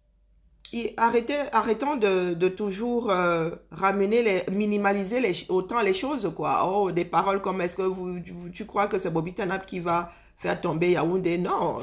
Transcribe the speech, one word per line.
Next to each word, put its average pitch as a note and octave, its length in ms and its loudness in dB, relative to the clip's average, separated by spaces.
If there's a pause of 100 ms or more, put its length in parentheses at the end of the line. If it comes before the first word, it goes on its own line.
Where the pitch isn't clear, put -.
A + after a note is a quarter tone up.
(720)
et A#3 240 -4
arrêtez, A#3 420 2 (140)
arrêtons A3+ 420 2
de, F#3+ 400 2
de E3+ 140 2
toujours, G#3+ 640 -2
euh, E3+ 380 2 (200)
ramener G3 540 2
les, F#3+ 260 2
minimaliser G3+ 680 0
les G3 140 2
ch-, - 140 -8
autant F#3 340 0
les F#3+ 120 2
choses, A3+ 400 -2
quoi. D3 340 0
Oh, G3 220 2
des E3+ 140 0
paroles F#3 360 2
comme F#3+ 200 -4
est-ce F3 160 -4
que F#3+ 60 -2
vous, F#3 360 -4
tu, F3 160 -12 (180)
tu G#3 140 -12
crois G3+ 220 0
que F#3+ 100 -2
c'est F#3 120 -2
Bobby E3 240 -2
Tanap F#3+ 320 -4
qui F#3 120 -10
va E3+ 320 -2 (260)
faire F3 240 -4
tomber E3+ 300 2
Yaoundé ? E3+ 480 2
Non, F3 440 0